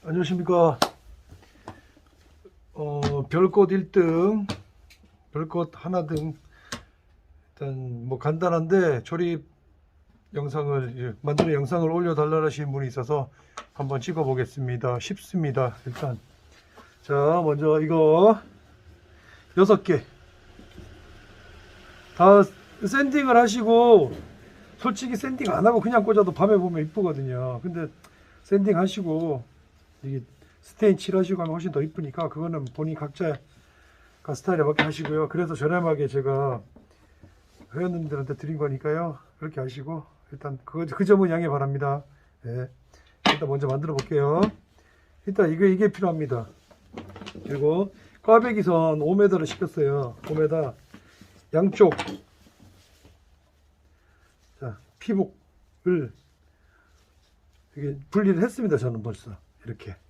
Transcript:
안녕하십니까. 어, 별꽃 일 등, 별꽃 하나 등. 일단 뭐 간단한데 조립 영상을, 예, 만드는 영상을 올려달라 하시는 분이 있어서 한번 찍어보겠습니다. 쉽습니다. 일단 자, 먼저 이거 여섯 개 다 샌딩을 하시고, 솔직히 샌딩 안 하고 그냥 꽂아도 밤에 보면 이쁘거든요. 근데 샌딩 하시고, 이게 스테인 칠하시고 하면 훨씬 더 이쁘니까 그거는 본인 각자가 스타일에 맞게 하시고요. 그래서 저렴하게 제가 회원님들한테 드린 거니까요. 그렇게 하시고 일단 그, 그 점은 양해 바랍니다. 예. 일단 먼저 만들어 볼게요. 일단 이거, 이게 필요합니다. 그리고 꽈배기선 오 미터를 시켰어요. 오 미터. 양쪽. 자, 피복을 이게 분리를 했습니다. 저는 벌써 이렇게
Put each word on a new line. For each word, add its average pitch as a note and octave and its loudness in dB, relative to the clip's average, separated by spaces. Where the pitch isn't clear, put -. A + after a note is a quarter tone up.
안녕하십니까. E3+ 2
어, C#3+ -4
별꽃 F#3+ 4
일 F#3+ -2
등, F#3 2
별꽃 E3 -6
하나 F3+ -4
등. D#3 -4
일단 B2+ -10
뭐 B2+ -6
간단한데 E3 0
조립 E3 -4
영상을, C#3+ -4
예, B2 -8
만드는 D3 0
영상을 D#3+ 0
올려달라 D#3+ 0
하시는 D3 -4
분이 C3+ -6
있어서 C3 -4
한번 C3+ -6
찍어보겠습니다. B2+ -4
쉽습니다. C3+ -4
일단 A#2+ -8
자, - -4
먼저 D3+ 2
이거 D#3+ 6
여섯 G3 6
개 D3+ 0
다 G3 10
샌딩을 C4+ 2
하시고, A3+ 6
솔직히 B3 -4
샌딩 B3+ -4
안 F#3 2
하고 A#3 6
그냥 A#3 2
꽂아도 G3+ 4
밤에 G#3 4
보면 F3 -2
이쁘거든요. C3+ -4
근데 E3+ -8
샌딩 G3 2
하시고, E3 -2
이게 C3+ -8
스테인 G3 2
칠하시고 F#3 0
하면 D#3+ -4
훨씬 E3 -6
더 C#3+ -2
이쁘니까 D#3 -6
그거는 D#3 -6
본인 D#3 -6
각자가 D3+ -6
스타일에 F3+ 0
맞게 D3 2
하시고요. D3+ -2
그래서 E3 -4
저렴하게 D3+ 0
제가 C3 -2
회원님들한테 D3+ -6
드린 D3+ -10
거니까요. D3+ -4
그렇게 D3+ -10
하시고 C#3 -10
일단 C#3 -12
그, E3 -6
그 D#3 -2
점은 F#3+ -2
양해 E3+ -4
바랍니다. C#3 -6
예. B2 -10
일단 D3+ -4
먼저 C#3 -4
만들어 C#3+ -4
볼게요. C#3+ 0
일단 F#3+ 0
이거, E3 2
이게 G3 4
필요합니다. D3+ -4
그리고 D3+ 0
꽈배기선 F#3 4
오 D#3+ 2
미터를 F#3 4
시켰어요. C#3+ -4
오 D#3 -4
미터. D#3 -2
양쪽. F#3+ 6
자, A#2+ -10
피복을 - -4
이게 C#3+ -8
분리를 G3 2
했습니다. A3 0
저는 A#2 -4
벌써 G#2 -12
이렇게 A#2 -14